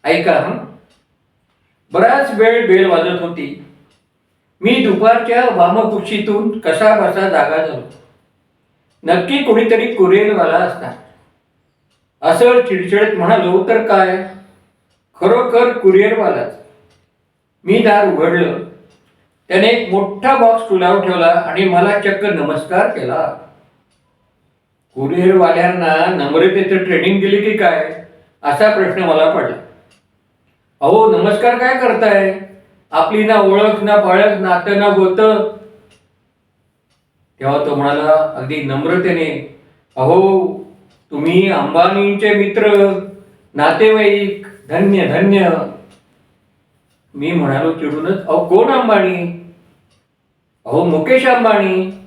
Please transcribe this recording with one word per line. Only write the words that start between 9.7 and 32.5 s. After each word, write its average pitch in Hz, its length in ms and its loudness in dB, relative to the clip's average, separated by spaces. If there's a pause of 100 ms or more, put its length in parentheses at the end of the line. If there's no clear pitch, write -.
कुरिअरवाला 190 640 2
असणार, - 360 -4 (1300)
असं 240 380 4
चिडचिडत 196 540 0
म्हणालो 180 540 0
तर 220 180 0
काय, 190 420 0 (920)
खरोखर 240 580 2
कुरिअरवालाच. 202 760 2 (1080)
मी 208 140 2
दार 208 300 4
उघडलं. 170 500 0 (920)
त्याने 190 180 2
एक 233 240 0
मोठा 202 460 0
बॉक्स 226 280 2
स्टूलावर 185 440 0
ठेवला 170 180 0
आणि 175 380 0
मला 190 360 0
चक्क 202 240 -4
नमस्कार 156 640 -2
केला. 127 480 -6 (1600)
कुरिअरवाल्यांना 175 1120 2
नम्रतेचं 185 800 0
ट्रेनिंग 185 360 0
दिली 202 300 0
की 202 60 -2
काय, 160 480 -4 (380)
असा 196 320 0
प्रश्न 190 280 -2
मला 160 280 0
पडला. - 260 -6 (1200)
"अहो, 214 360 4
नमस्कार 240 420 0
काय 254 160 0
करताय? 214 640 0 (520)